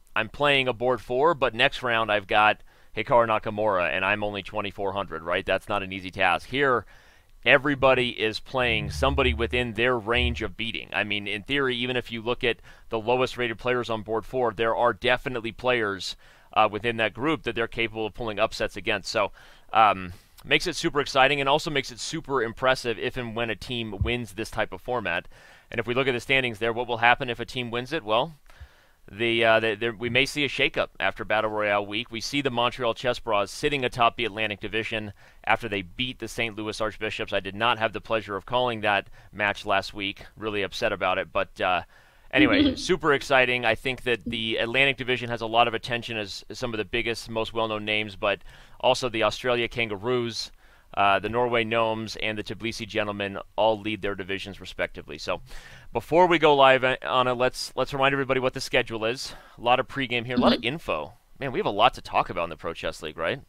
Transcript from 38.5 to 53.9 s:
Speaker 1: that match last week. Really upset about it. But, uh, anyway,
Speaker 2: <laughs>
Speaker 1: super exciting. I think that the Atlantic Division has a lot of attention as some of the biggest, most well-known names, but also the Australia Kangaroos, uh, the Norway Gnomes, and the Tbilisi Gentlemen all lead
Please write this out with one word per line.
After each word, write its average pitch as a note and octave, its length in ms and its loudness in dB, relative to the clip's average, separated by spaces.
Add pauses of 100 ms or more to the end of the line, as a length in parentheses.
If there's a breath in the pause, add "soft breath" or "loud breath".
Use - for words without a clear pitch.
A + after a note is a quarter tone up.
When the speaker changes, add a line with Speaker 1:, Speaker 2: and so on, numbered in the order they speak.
Speaker 1:
that G2+ 280 0 (240 soft breath)
match G2+ 320 -2
last G2 280 0
week. G2+ 320 -8 (120)
Really G#2 240 -4
upset G#2 300 -2
about F#2 260 0
it. E2 140 -2
But, G2 300 -2
uh, F2+ 220 2 (480 soft breath)
anyway, B2+ 440 4
Speaker 2:
<laughs> - 20 -12
Speaker 1:
super D#3+ 360 0
exciting. B2 520 2
I A2+ 100 4
think B2+ 280 -6
that A#2 220 0
the A2+ 320 -4
Atlantic B2+ 400 2
Division B2 320 -2
has A#2 120 -6
a A2+ 60 -4
lot A#2 220 6
of A2 40 -4
attention A#2 440 -4
as G2+ 340 -8
some A#2 220 -6
of G#2+ 40 -4
the G#2 80 -2
biggest, A#2 440 -2
most A2+ 240 -2
well-known A2 320 -2
names, G#2+ 320 -2
but G2 220 0 (400 loud breath)
also B2+ 300 4
the A2 140 0
Australia A#2+ 460 2
Kangaroos, A#2 840 -2 (420 soft breath)
uh, G2 260 4
the G#2 100 -4
Norway A#2+ 340 2
Gnomes, A2 540 0
and G#2+ 200 -4
the G#2 60 -4
Tbilisi A2 440 -8
Gentlemen G2+ 500 -4 (180)
all G#2+ 240 4
lead G#2 220 -6